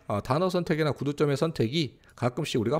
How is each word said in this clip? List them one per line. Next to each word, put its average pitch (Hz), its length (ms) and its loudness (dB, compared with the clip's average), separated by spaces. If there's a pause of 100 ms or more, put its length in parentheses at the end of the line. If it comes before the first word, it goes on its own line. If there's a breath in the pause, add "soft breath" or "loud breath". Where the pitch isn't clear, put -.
어, 101 160 -2
단어 160 260 2
선택이나 165 440 0
구두점의 147 440 0
선택이 143 600 -2 (160 soft breath)
가끔씩 - 460 -2
우리가 120 200 2